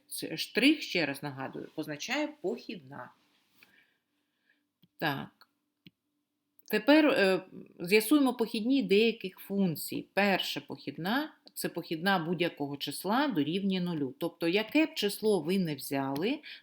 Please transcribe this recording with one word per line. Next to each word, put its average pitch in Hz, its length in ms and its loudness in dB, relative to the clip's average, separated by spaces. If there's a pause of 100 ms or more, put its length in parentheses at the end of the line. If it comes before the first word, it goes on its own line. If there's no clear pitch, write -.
ц-, - 300 -8
штрих, 285 440 2
ще 170 240 -2
раз 139 180 -6
нагадую, 135 520 -10
позначає 160 520 -6 (140)
похідна. 143 720 -10 (1900)
Так. 143 300 -4 (1400)
Тепер, 285 380 6
е, 190 360 4 (380)
з'ясуємо 240 540 4
похідні 233 500 0
деяких 202 560 2
функцій. - 720 -2
Перша 196 480 0
похідна — 180 720 -6 (240)
це - 140 -6
похідна 175 500 0
будь-якого 151 580 -2
числа 214 500 -2
дорівнює 190 540 0
нулю. 156 360 -4
Тобто, 170 300 -4
яке 196 380 2
б 208 80 -4
число 202 460 2
ви 175 200 0
не 156 160 0
взяли, 139 640 -2 (240)